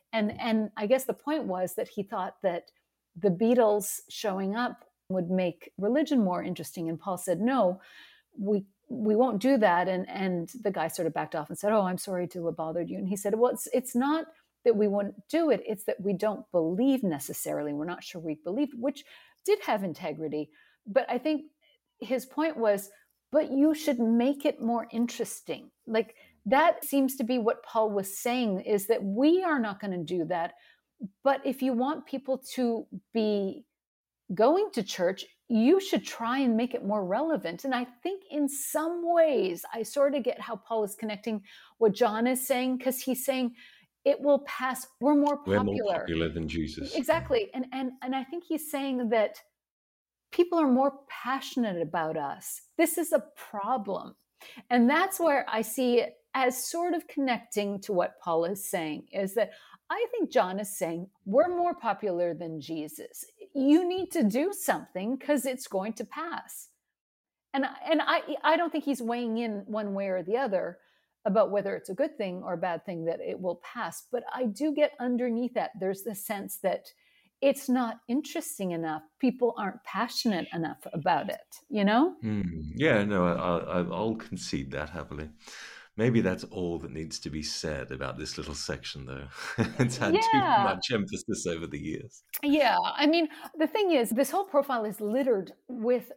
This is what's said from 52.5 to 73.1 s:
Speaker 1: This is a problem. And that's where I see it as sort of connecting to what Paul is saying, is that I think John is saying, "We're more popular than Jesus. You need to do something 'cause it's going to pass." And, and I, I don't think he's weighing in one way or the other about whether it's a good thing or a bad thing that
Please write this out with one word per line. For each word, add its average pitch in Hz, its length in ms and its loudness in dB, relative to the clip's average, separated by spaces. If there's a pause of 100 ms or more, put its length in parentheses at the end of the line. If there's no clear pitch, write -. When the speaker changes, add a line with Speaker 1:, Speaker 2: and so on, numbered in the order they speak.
Speaker 1:
This 330 220 2
is 330 140 -2
a 262 120 4 (120)
problem. 202 800 -4 (560)
And 240 180 8
that's 349 320 2
where 294 280 4
I 226 140 -2
see 240 380 2
it - 140 0 (200)
as 254 360 0
sort 339 240 0
of 330 140 -4
connecting 214 720 -2
to 202 120 -6
what - 280 0
Paul 165 240 2
is 196 260 -4
saying, 156 420 -4
is 196 220 -2
that 214 160 0 (400)
I 427 220 -2
think 440 180 -2
John 190 300 2
is 202 180 -8
saying, 170 320 -4 (160)
"We're 269 220 4
more 349 260 0
popular 185 600 -2
than 160 260 -8
Jesus. 151 640 -10 (280)
You 294 340 6
need 370 260 -2
to 320 100 2
do 254 300 4
something 196 640 -4
'cause 294 260 0
it's 254 220 -4
going 208 280 -4
to 233 100 -6
pass." - 640 -10 (840)
And, 269 140 0 (180)
and 302 160 4
I, 294 440 0
I 311 120 6
don't 339 140 0
think 311 140 -2
he's 269 180 -2
weighing 233 360 -2
in 214 280 -4
one 208 260 -4
way 196 160 -2
or 185 140 -2
the 190 140 -2
other 196 420 0 (460)
about 196 260 6
whether 196 240 0
it's - 160 -8
a 185 40 -4
good 302 220 0
thing 180 280 -6
or 190 80 -4
a 170 60 -4
bad 170 280 -4
thing 170 200 -6
that 165 140 -2